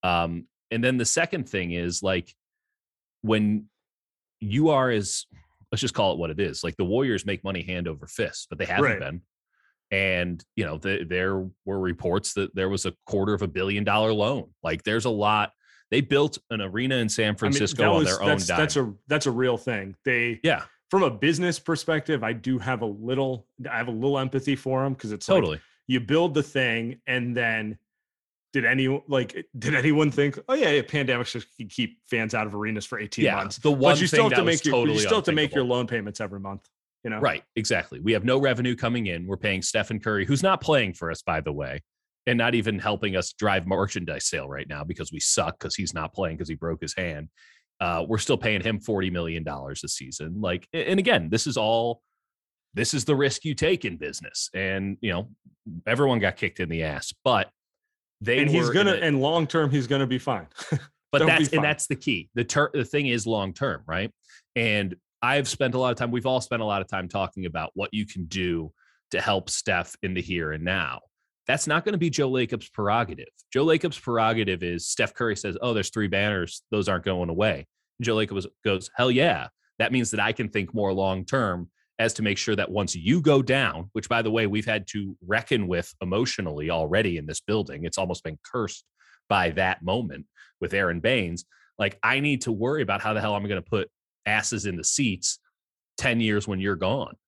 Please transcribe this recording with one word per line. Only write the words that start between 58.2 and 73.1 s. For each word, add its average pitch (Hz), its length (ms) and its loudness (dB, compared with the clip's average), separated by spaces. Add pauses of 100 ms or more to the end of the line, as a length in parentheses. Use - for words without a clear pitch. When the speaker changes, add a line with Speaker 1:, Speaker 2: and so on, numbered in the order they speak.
Speaker 1:
they 120 180 2
Speaker 2:
And 143 100 4
he's 160 180 4
Speaker 1:
were 135 60 0
Speaker 2:
gonna, 190 220 4
Speaker 1:
in - 80 0
a - 40 2
Speaker 2:
and 143 140 4
long-term, 151 500 2
he's 131 160 2
gonna 139 200 2
be 127 120 0
fine. 117 280 -4 (240)
<laughs> 156 60 0 (340)
Speaker 1:
But 143 80 6
Speaker 2:
They'll 160 100 6
be - 20 8
Speaker 1:
that's, 160 140 6
and 135 60 -2
Speaker 2:
fine. 151 100 4
Speaker 1:
that's 147 260 0
the 143 80 0
key. 101 400 -2
The 120 80 0
ter-, 143 300 2
the 139 100 0
thing 143 240 0
is 120 180 0
long-term, 104 600 -2
right? 95 240 -2 (460)
And 104 360 2 (280)
I've 131 260 2
spent 127 260 0
a 127 60 0
lot 127 120 2
of 117 60 -2
time, 120 140 -2
we've 120 140 -2
all 127 160 2
spent 117 200 -4
a 110 40 -2
lot 101 160 0
of 92 80 -6
time 92 180 -4
talking 95 380 -4
about 80 300 -6
what 101 180 -6
you 107 120 -2
can 92 200 -8
do 85 480 -4 (380)
to 90 100 -2
help 98 280 0
Steph - 540 -2
in 92 100 -2
the 92 80 -2
here 82 300 -4
and 78 140 -6
now. 87 340 -2 (480)
That's 139 180 0
not 156 200 0
gonna 208 120 0
be 170 120 2
Joe 143 200 0
Lacob's 123 400 -2
prerogative. 104 600 -2 (240)